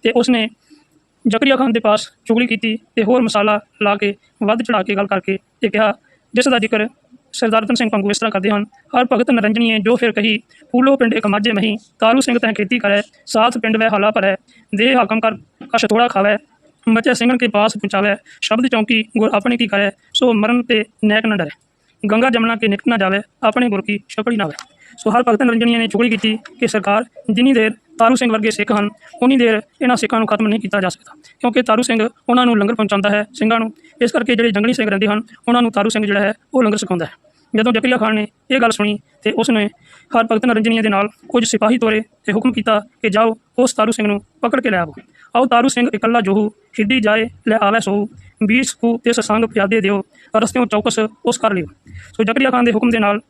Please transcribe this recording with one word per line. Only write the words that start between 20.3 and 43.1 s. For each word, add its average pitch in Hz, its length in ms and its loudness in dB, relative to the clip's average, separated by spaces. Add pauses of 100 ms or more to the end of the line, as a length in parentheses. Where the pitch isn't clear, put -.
ਮਰਨ 226 300 0
ਤੇ 220 220 -2 (200)
ਨੈਕ 220 220 2
ਨਾ 214 100 0
ਡਰੈ, 160 140 -4 (600)
ਗੰਗਾ 233 200 2
ਜਮਨਾ 226 260 0
ਕੇ 220 120 -2
ਨਿਕਟ 202 200 -2
ਨਾ 233 80 0
ਜਾਵੈ, 196 240 0 (220)
ਆਪਣੇ 247 260 2
ਗੁਰ 202 140 -2
ਕੀ 208 260 -6
ਛਪੜੀ 220 280 -4
ਨਾ 202 80 -2
ਆਵੈ।" 185 220 -8 (320)
ਸੋ 220 120 0
ਹਰਭਗਤ 240 320 2
ਨਰਿੰਜਨੀਆ 233 360 2
ਨੇ 226 100 0
ਚੁਗਲੀ 233 220 0
ਕੀਤੀ 220 280 -2 (220)
ਕਿ 240 60 0
ਸਰਕਾਰ, 208 380 0 (260)
ਜਿੰਨੀ 247 220 2
ਦੇਰ 220 180 2
ਤਾਰੂ - 440 0
ਸਿੰਘ 240 180 0
ਵਰਗੇ 214 180 0
ਸਿੱਖ 208 220 -2
ਹਨ, 208 180 0 (320)
ਉਨੀ 262 140 4
ਦੇਰ 226 260 2 (200)
ਇਹਨਾਂ 247 140 2
ਸਿੱਖਾਂ 226 220 -2
ਨੂੰ 220 100 0
ਖਤਮ 214 180 0
ਨਹੀਂ 208 140 0
ਕੀਤਾ 202 200 -4
ਜਾ 185 80 -2
ਸਕਦਾ, - 280 -12 (240)
ਕਿਉਂਕਿ 247 220 0
ਤਾਰੂ 247 200 2
ਸਿੰਘ 226 260 0 (200)
ਉਹਨਾਂ 247 180 4
ਨੂੰ 233 120 4
ਲੰਗਰ 202 160 0
ਪਹੁੰਚਾਉਂਦਾ 202 360 0
ਹੈ 208 240 0
ਸਿੰਘਾਂ 226 260 0
ਨੂੰ, 220 140 -6 (280)
ਇਸ 240 100 0
ਕਰਕੇ 247 220 0
ਜਿਹੜੇ 233 160 2
ਜੰਗਲੀ 208 220 0
ਸਿੰਘ 220 180 -2
ਰਹਿੰਦੇ 196 160 0
ਹਨ, 208 160 -2 (260)
ਉਹਨਾਂ 240 140 2
ਨੂੰ 226 100 0
ਤਾਰੂ - 160 0
ਸਿੰਘ 214 180 -2
ਜਿਹੜਾ 202 140 0
ਹੈ, 202 120 0 (220)
ਉਹ 254 80 2
ਲੰਗਰ 208 140 2
ਛਕਾਉਂਦਾ 180 300 -4
ਹੈ। - 40 -12 (460)
ਜਦੋਂ 226 160 2
ਜ਼ਕਰੀਆ 233 240 0
ਖਾਨ 220 180 0
ਨੇ 214 120 -2 (240)
ਇਹ 262 100 2
ਗੱਲ 233 100 4
ਸੁਣੀ 208 280 -2 (240)
ਤੇ 214 100 -2
ਉਸ 226 180 0
ਨੇ 214 160 2 (500)
ਹਰਭਗਤ 226 300 0
ਨਰਿੰਜਨੀਆ 226 360 2
ਦੇ 220 60 0
ਨਾਲ 202 200 0 (200)
ਕੁਝ 240 160 0
ਸਿਪਾਹੀ 220 340 0
ਤੋਰੇ 220 220 0
ਤੇ - 320 -8
ਹੁਕਮ 220 200 0
ਕੀਤਾ 214 280 0
ਕਿ - 280 -8
"ਜਾਓ, 220 280 0 (220)